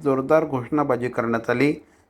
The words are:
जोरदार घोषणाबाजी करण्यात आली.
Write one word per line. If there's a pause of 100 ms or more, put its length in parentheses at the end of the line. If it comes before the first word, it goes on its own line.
जोरदार
घोषणाबाजी
करण्यात
आली. (260)